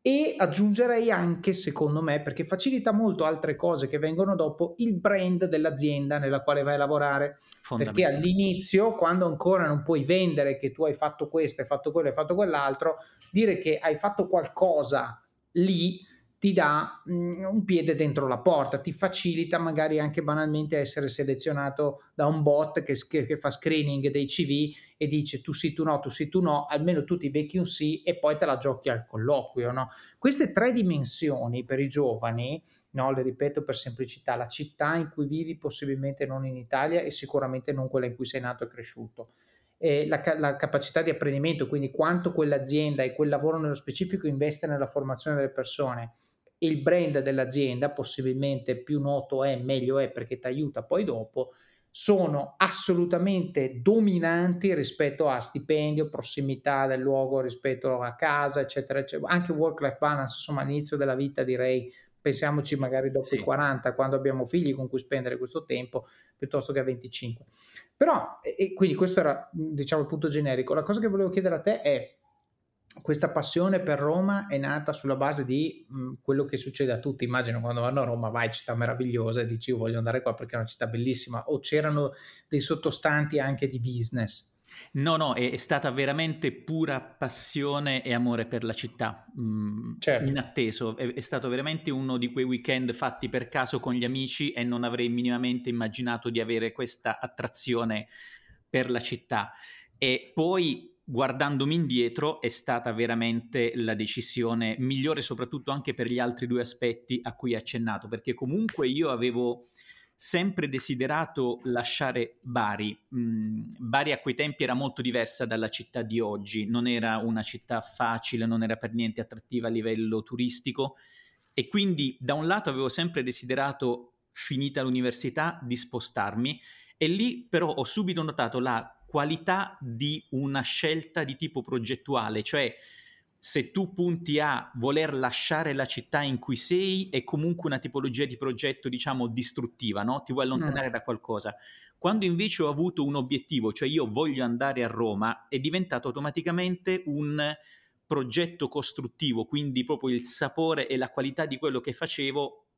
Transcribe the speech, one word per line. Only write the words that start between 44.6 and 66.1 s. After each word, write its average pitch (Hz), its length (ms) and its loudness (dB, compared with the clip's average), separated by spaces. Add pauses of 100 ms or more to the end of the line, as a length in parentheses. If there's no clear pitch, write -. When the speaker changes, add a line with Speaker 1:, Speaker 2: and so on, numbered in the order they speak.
Speaker 1:
nella 143 200 0
formazione 135 500 -2
delle 139 140 2
persone, 127 640 -4 (440)
il 156 220 2
brand 156 380 4
dell'azienda, 135 720 0
possibilmente 131 920 -2
più 147 160 -2
noto 139 460 0
è, 135 160 0
meglio 131 380 0
è, 135 120 0
perché 123 280 -8
ti - 80 -8
aiuta 135 380 -4
poi 196 200 0
dopo, 127 480 -4 (380)
sono 160 680 2
assolutamente 175 1300 2
dominanti 180 920 4
rispetto 147 540 0
a 123 120 0
stipendio, 151 680 0
prossimità 135 760 -2
del 131 140 0
luogo 135 400 2
rispetto 127 600 -2
a 120 140 -4
casa, 147 460 2
eccetera, 135 400 -2
eccetera. 147 300 -6
Anche 175 220 2
work-life 151 480 0
balance, 143 360 0
insomma, 139 260 -4
all'inizio 147 340 -2
della 139 180 0
vita 139 280 -2
direi, 127 500 0 (260)
pensiamoci 147 580 0
magari 131 340 6
dopo 131 160 0
Speaker 2:
Sì. - 80 0
Speaker 1:
i 123 40 2
quaranta, 135 560 2
quando 135 220 4
abbiamo 135 300 2
figli 151 280 2
con 131 140 -4
cui 135 100 -2
spendere 127 380 -2
questo 165 280 -6
tempo, 127 420 -4 (300)